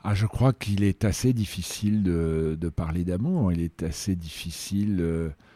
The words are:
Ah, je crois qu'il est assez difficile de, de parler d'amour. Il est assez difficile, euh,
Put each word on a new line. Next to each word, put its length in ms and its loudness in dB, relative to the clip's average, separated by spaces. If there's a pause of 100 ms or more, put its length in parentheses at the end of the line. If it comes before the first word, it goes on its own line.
Ah, 120 0
je 120 2
crois 260 4
qu'il 300 0
est 220 2
assez 280 2
difficile 720 0
de, 580 2
de 80 -2
parler 360 -2
d'amour. 480 2
Il 80 0
est 240 -4
assez 320 -2
difficile, 840 -4
euh, 300 0 (260)